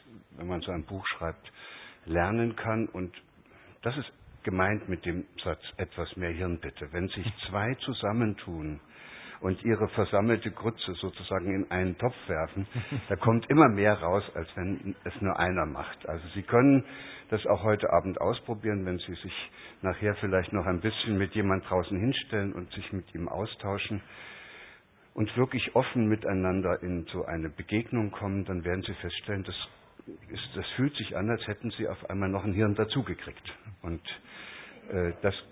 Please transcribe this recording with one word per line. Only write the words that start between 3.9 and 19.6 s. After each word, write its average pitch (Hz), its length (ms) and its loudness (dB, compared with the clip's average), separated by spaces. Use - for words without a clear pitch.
ist 131 140 -8
gemeint 98 460 2
mit 90 160 -4
dem 87 200 -2
Satz, 82 180 -4
„Etwas - 380 -6
mehr 87 160 -2
Hirn 87 280 -2
bitte.“ - 320 -10
Wenn 87 180 -2
sich 90 160 -6
zwei 104 260 0
zusammentun 101 1040 -2
und 92 220 0
ihre 110 260 4
versammelte 104 640 4
Grütze 107 420 -4
sozusagen 92 600 -4
in 95 180 -2
einen 92 260 0
Topf 120 180 0
werfen, 85 380 -2
<laughs> 131 220 -6
da 98 80 2
kommt 113 320 4
immer 147 180 10
mehr 104 340 6
raus, 92 220 2
als 82 200 -4
wenn 95 480 -4
es 90 180 -6
nur 95 160 2
einer 90 280 2
macht. - 420 -8
Also 80 180 -4
Sie 101 80 -4
können 135 420 8
das 107 180 0
auch 101 160 4
heute 107 280 4
Abend 87 300 4
ausprobieren, 104 640 0
wenn 90 120 0
Sie 87 180 -8
sich - 360 -10